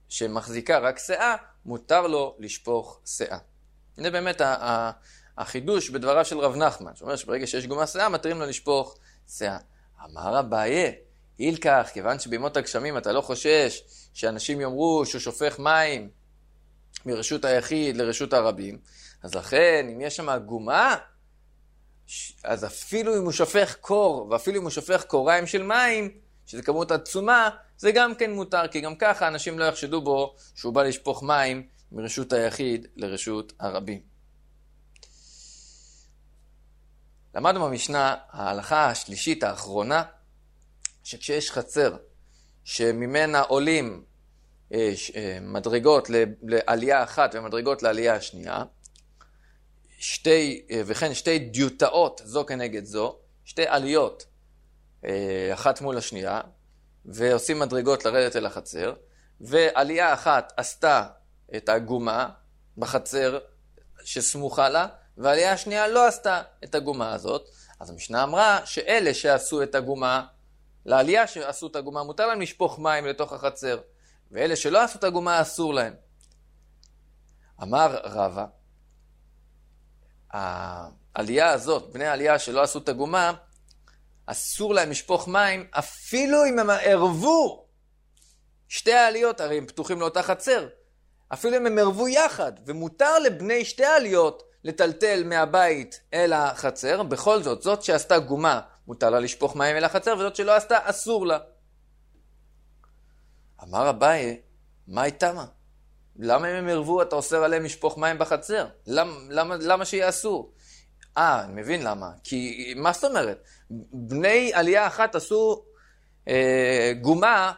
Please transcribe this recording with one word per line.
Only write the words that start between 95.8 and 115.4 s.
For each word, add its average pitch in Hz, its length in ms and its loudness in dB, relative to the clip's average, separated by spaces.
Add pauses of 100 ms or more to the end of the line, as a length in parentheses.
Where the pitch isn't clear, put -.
אל 170 200 4
החצר, 147 720 0
בכל 208 400 2
זאת, 120 180 -2
זאת 202 220 0
שעשתה 165 360 4
גומה, 143 420 0 (260)
מותר 120 220 2
לה 120 100 4
לשפוך 123 360 -2
מים 147 200 2
אל 156 80 2
החצר, 190 320 0
וזאת 196 200 -4
שלא 208 200 4
עשתה, 214 280 4
אסור 202 440 -2
לה. 156 120 2 (2250)
אמר 101 260 0
אביי, 123 520 2 (460)
מה 107 180 -2
איתמה? 170 400 -2 (720)
למה 131 320 2
אם 180 40 -4
הם 180 140 -4
ערבו, 170 320 0
אתה 170 140 0
אוסר 160 280 0
עליהם 160 200 2
לשפוך 156 340 -4
מים 156 220 0
בחצר? 160 480 -2 (200)
למ-, 143 420 -2
למה, 165 260 -2
למה 185 300 0
שיהיה 185 240 0
אסור? 185 440 -4 (640)
אה, 147 260 4
אני 98 180 -12
מבין 147 220 -4
למה. 101 260 -6 (140)
כי, 123 540 -8
מה 165 160 2
זאת 220 100 -4
אומרת? 151 400 -2 (480)
בני 170 600 0
עלייה 185 340 4
אחת 220 280 0
עשו, 214 500 0 (640)